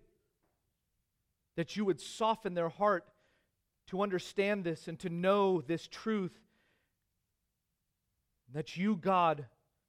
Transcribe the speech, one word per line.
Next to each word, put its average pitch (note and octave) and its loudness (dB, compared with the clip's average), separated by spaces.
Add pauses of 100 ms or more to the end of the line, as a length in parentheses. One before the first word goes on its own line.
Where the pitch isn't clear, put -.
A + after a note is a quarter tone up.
(1600)
that E3+ -4
you G#3 0
would F#3 0
soften A3 -2
their E3+ 0
heart G#3 2 (840)
to F#3 -2
understand G3+ 0
this E3 -4
and E3+ -10
to F#3+ -8
know F#3 4
this D#3 -4
truth, G#3 -4 (2250)
that D3+ -8
you, G3+ 0
God, E3 2 (420)